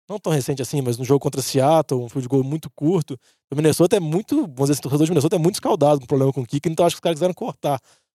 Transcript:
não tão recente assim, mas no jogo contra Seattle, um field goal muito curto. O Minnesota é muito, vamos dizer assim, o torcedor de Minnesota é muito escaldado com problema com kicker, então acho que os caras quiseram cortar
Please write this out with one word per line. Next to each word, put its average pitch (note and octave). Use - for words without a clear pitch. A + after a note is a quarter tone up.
não G#3
tão F#3
recente C#3
assim, C#3
mas A#2+
no C3
jogo C3
contra C3+
Seattle, C#3
um A#2+
field B2+
goal C3
muito D3
curto. D#3+
O C3+
Minnesota D#3
é G#3
muito, F#3
vamos E3
dizer C#3
assim, C3+
o -
torcedor D3
de E3
Minnesota D#3+
é F3+
muito F3
escaldado D3+
com B2
problema C3+
com C3
kicker, C#3+
então E3
acho E3+
que -
os -
caras E3+
quiseram F3
cortar D#3+